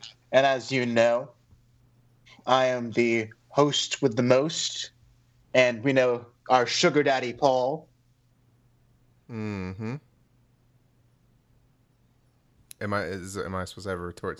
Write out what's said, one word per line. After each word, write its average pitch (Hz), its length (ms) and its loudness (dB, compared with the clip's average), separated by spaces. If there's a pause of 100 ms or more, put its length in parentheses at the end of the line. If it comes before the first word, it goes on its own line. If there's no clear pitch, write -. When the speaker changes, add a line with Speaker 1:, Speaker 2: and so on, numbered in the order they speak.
(320)
Speaker 1:
And 135 140 6
as 131 260 0
you 127 140 0
know, 120 420 2 (1160)
I 131 220 4
am 120 240 -4
the 117 360 0 (220)
host - 520 0
with 123 140 0
the 123 80 0
most, 135 680 0 (640)
and 123 300 2
we 139 80 2
know 123 340 2 (240)
our 123 160 4
sugar 147 380 2
daddy, 127 300 0
Paul. 131 520 0 (1400)
Speaker 2:
Mm-hmm. 107 680 -8 (2750)
Am 104 140 -6
I, 101 100 -2
is, 95 320 -10
am 95 200 -6
I 92 100 -6
supposed 98 220 -14
to - 20 -8
have 92 100 -6
a - 20 -8
retort 87 380 -10